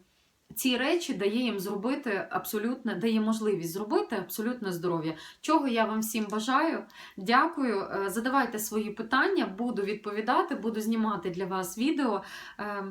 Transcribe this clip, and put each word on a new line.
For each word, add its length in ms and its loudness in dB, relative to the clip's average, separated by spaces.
ці 180 2
речі 380 0
дає 280 2
їм 180 0
зробити 680 -2
абсолютне, 640 -2
дає 260 2
можливість 520 0
зробити 440 0
абсолютне 560 -4
здоров'я. 420 -2
Чого 280 4
я 160 4
вам 160 0
всім 300 -2
бажаю. 540 2
Дякую. 640 4
Е, 300 -2
задавайте 480 0
свої 320 -2
питання, 560 2
буду 360 -2
відповідати, 720 0
буду 260 -2
знімати 500 0
для 160 -4
вас 320 -4
відео. 440 2
Е, 320 -6